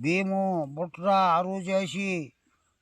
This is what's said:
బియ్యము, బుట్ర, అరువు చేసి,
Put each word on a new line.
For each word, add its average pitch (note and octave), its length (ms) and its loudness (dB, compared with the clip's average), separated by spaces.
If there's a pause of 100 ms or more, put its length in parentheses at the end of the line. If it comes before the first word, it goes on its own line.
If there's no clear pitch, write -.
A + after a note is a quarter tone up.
బియ్యము, F#3+ 680 0
బుట్ర, E3 420 -4
అరువు F#3 500 4
చేసి, F#3 720 -2 (500)